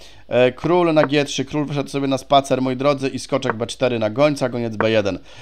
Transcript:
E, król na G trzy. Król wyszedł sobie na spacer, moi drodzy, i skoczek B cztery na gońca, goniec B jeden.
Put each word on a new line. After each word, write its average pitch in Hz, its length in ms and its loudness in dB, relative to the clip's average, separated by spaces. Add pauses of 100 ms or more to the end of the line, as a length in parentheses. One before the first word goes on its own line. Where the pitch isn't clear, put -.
(280)
E, 123 240 4
król 170 420 2
na 151 100 4
G 143 220 2
trzy. 135 200 -6
Król 151 200 -4
wyszedł 139 240 -4
sobie 139 180 -4
na 135 100 0
spacer, 135 440 2
moi 131 160 -2
drodzy, 135 320 0
i 123 100 -6
skoczek 120 340 -2
B 110 140 -6
cztery 123 320 -2
na 107 100 0
gońca, 139 400 0
goniec 117 260 -6
B 110 160 2
jeden. 101 280 0 (220)